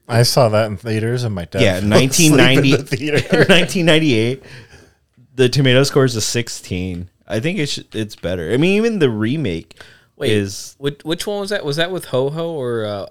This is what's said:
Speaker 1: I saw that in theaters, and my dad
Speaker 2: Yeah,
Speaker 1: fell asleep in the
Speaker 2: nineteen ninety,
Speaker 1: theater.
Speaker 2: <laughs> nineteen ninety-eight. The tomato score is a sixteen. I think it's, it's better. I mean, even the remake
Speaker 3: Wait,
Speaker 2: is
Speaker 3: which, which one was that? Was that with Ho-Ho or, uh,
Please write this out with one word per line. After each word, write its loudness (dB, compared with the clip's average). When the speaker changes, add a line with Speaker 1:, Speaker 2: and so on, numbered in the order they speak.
Speaker 1:
I 2
saw 4
that 2
in -6
theaters, -4
and -4
my -8
dad -2
Speaker 2:
Yeah, 2
Speaker 1:
fell 0
asleep 4
in 6
the -
Speaker 2:
nineteen -
ninety, 4
Speaker 1:
theater. -2
Speaker 2:
<laughs> 4
nineteen 2
ninety-eight. 2
The 2
tomato 4
score 2
is 0
a -4
sixteen. -6
I -4
think -4
it's, -4
it's -8
better. -6
I 2
mean, 2
even 0
the 4
remake -4
Speaker 3:
Wait, -2
Speaker 2:
is -4
Speaker 3:
which, -8
which -6
one -6
was -8
that? -6
Was -6
that -2
with -8
Ho-Ho -4
or, -4
uh, -6